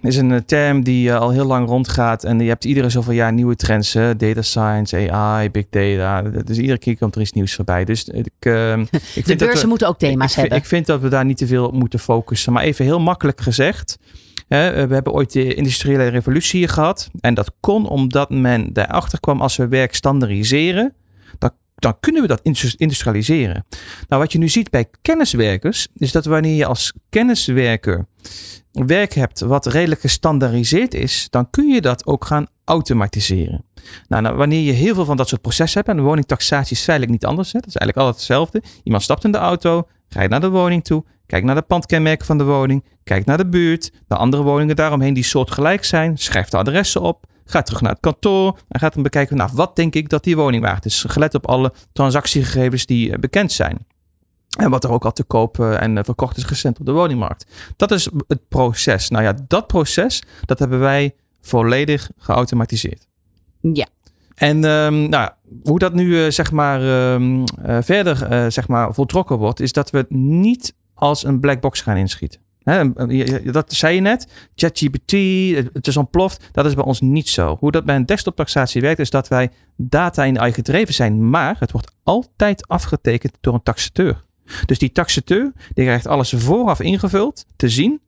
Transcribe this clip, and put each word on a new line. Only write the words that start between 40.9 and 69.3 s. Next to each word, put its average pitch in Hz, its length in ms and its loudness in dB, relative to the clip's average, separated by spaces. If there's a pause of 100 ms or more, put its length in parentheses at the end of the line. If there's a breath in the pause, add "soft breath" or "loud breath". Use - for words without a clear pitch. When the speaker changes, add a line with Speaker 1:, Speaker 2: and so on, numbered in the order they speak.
Speaker 1:
kijkt 92 200 -2
naar 131 80 2
de 156 80 0
pandkenmerken 160 640 0
van 151 120 2
de 143 60 2
woning, 139 400 2 (200)
kijkt 98 220 -2
naar 139 100 2
de 185 120 2
buurt, 170 440 0 (140)
de - 100 -2
andere 135 260 2
woningen 147 340 2
daaromheen 147 380 2
die 127 100 0
soortgelijk 147 600 0
zijn, 160 340 0
schrijft - 320 -2
de 95 60 0
adressen 147 440 0
op, 170 240 -4 (200)
gaat - 220 -2
terug - 140 -4
naar 113 120 0
het - 80 -6
kantoor 190 580 0 (100)
en - 120 -4
gaat 156 140 0
dan 147 80 -2
bekijken, 139 340 0
nou, 123 180 0
wat 160 220 0
denk 165 180 0
ik 156 140 -2
dat 151 160 -2
die 170 120 2
woning 131 260 2
waard 98 220 -2
is, - 240 -4
gelet 151 260 0
op 139 120 -2
alle 127 260 2 (200 soft breath)
transactiegegevens 131 920 0
die, 117 260 0
eh, - 60 -6
bekend 196 340 -2
zijn. - 340 -8 (720)
En 202 120 2
wat 127 140 -2
er 127 60 -2
ook 120 140 0
al 110 80 0
te - 120 -6
koop, 110 360 0
eh, 110 220 0
en, 110 160 0
eh, 101 60 -2
verkocht - 320 -4
is 127 100 -8
recent 135 340 -2
op 139 60 -8
de 131 60 -2
woningmarkt. 143 540 -2 (300 loud breath)
Dat 202 140 0
is 196 180 0 (180)
het - 220 -4
proces. 120 600 0
Nou 110 160 0
ja, 104 100 2 (140)
dat 214 180 0
proces, 180 560 0 (220 loud breath)
dat 127 140 -2
hebben 131 200 0
wij 139 360 0 (260)
volledig 131 800 0
geautomatiseerd. 117 880 -2 (540)
Speaker 2:
Ja. 151 260 -2 (480 soft breath)
Speaker 1:
En, 151 300 2
ehm, 151 440 2
nou, 139 220 0 (320)
hoe 151 160 2
dat 180 160 0
nu, 175 300 4
eh, 156 60 2
zeg 156 220 -2
maar, 143 300 0
ehm, 127 640 2 (180)
eh, 117 180 -2
verder, 175 420 0
eh, 120 260 0
zeg 120 200 -4
maar, 117 260 0
voltrokken 139 440 -2